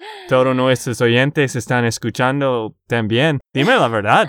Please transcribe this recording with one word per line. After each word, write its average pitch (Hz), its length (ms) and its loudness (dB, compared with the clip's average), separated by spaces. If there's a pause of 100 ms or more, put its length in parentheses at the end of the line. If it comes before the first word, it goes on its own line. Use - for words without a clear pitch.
(280)
todos 131 260 2
nuestros 127 460 0
oyentes 131 560 0
están 120 300 -2
escuchando 127 920 -2 (100)
también. 120 540 0 (140)
Dime 160 220 2
la 147 120 2
verdad 113 400 2